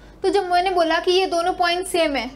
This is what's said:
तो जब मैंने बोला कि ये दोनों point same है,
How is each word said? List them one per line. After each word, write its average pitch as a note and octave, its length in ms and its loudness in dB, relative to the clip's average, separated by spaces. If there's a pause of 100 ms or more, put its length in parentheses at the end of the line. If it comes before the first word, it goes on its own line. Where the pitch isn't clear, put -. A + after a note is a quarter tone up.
(240)
तो F#4+ 60 0
जब F#4 220 0
मैंने F4+ 200 2
बोला E4 280 2
कि E4+ 120 0
ये F#4 160 2
दोनों F4 260 0
point F4+ 340 -2
same D#4+ 280 0
है, A#3 200 -4